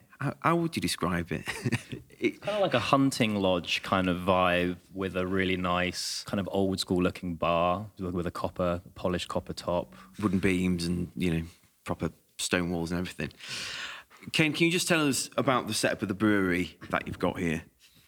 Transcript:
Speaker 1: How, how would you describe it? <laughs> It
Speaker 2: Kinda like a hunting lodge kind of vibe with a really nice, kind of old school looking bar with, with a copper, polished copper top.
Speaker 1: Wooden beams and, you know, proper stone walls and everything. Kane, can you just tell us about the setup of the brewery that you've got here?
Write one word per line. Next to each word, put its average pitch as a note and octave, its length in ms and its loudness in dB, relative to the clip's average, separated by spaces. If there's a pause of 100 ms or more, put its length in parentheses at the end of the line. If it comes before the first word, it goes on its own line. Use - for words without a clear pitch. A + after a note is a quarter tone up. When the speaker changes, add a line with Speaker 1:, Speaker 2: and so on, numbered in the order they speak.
(180)
Speaker 1:
How, C#3 220 -4
how E3 160 2
would E3 180 -2
you - 60 -4
describe E2+ 520 -2
it? D#2 160 -6
<laughs> - 540 -6 (160)
It - 220 -2
Speaker 2:
Kinda G#3 200 -2
like F#3 140 2
a B2+ 40 2
hunting C3 560 4
lodge F#2 480 2
kind F#2 260 2
of F2+ 100 2
vibe F2+ 580 4 (180)
with F#2+ 220 -4
a F#2 100 0
really F#2 300 0
nice, F2+ 680 -2
kind - 140 -2
of F#2+ 140 -2
old F#2+ 260 2
school F2+ 240 2
looking F2+ 320 -2
bar E2+ 520 2 (120)
with, F2+ 160 -4
with F2+ 140 -2
a - 20 -2
copper, F2 500 -2 (140)
polished F2+ 340 -4
copper F2+ 240 -6
top. - 420 -4 (260)
Speaker 1:
Wooden G2 180 2
beams F2+ 480 2
and, F2 300 -2
you F2 180 0
know, E2 80 0 (420)
proper E2+ 260 -4 (280)
stone F2 320 0
walls E2+ 220 -2
and F2 80 0
everything. D#2 300 -6 (1000)
Kane, D#3 200 4
can E3 140 4
you E3+ 60 2
just F3 140 -2
tell D#3+ 220 4
us - 280 -2
about B2 300 2
the G#2+ 80 -4
setup - 280 0
of G#2+ 40 0
the G2 80 -2
brewery F#2 600 2 (140)
that - 180 0
you've F2 100 -8
got - 220 -2
here? E2 240 -2 (440)